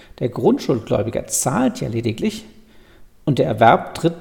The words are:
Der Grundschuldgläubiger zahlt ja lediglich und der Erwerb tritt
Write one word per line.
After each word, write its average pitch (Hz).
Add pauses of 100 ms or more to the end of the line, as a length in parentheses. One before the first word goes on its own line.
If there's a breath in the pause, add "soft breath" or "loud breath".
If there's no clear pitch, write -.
(200 loud breath)
Der 123
Grundschuldgläubiger 123
zahlt 226
ja 135
lediglich 120 (800 soft breath)
und 139
der 139
Erwerb 120
tritt 170